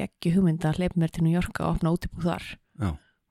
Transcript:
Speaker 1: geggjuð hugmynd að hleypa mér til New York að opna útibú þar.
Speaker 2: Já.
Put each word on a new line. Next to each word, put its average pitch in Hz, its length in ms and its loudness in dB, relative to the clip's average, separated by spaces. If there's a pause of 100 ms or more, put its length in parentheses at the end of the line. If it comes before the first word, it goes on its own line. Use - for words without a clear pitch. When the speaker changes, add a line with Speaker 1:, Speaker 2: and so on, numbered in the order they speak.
Speaker 1:
geggjuð 175 340 -2
hugmynd 170 320 4
að 156 160 0
hleypa 180 160 0
mér 160 160 2
til 170 100 0
New 160 100 4
York 175 280 -2
að - 80 0
opna 165 240 0
útibú - 320 -6
þar. - 180 -4 (360)
Speaker 2:
Já. 98 100 0 (400)